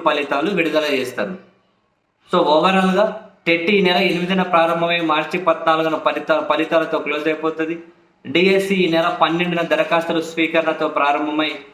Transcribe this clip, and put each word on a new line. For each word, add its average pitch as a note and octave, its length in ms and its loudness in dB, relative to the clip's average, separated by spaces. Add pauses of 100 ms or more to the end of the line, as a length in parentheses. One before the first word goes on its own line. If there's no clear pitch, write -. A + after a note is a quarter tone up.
ఫలితాలు D3 440 0
విడుదల D#3 340 0
చేస్తారు. A#2+ 540 -4 (960)
So, F3+ 60 4
ఓవరాల్గా F#3 920 2 (160)
టెట్ E3+ 220 2
ఈ G3 120 4
నెల F3+ 140 2
ఎనిమిదిన F#3 460 0
ప్రారంభమై E3+ 580 2
మార్చి D#3 400 -2
పద్నాలుగున D#3+ 560 0
ఫలిత-, D3+ 540 0
ఫలితాలతో D#3 500 0
క్లోజ్ D3 280 -4
అయిపోతుంది. D#3 520 -4 (480)
డిఎస్సి F#3+ 480 2
ఈ F3 160 2
నెల E3 300 0
పన్నెండున E3+ 400 0
దరఖాస్తుల D#3+ 580 0
స్వీకరణతో D#3+ 680 0
ప్రారంభమై D3+ 680 -2 (180)